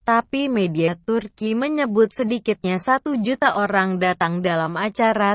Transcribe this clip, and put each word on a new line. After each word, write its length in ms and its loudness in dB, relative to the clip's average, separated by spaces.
Tapi 480 0
media 480 0
Turki 560 -4
menyebut 560 2
sedikitnya 640 -2
satu 400 0
juta 400 0
orang 400 0
datang 480 0
dalam 320 0
acara 580 0